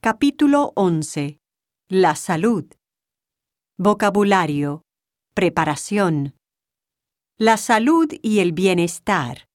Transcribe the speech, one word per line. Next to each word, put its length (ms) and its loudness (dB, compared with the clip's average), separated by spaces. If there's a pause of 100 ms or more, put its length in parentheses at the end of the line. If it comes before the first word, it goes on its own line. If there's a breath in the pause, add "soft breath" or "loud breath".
Capítulo 760 0
once. 640 -2 (480)
La 260 2
salud. 580 -4 (1040)
Vocabulario. 1040 0 (520)
Preparación. 1000 -2 (1000)
La 200 2
salud 520 2 (140)
y 160 0
el 140 2
bienestar. 1040 -2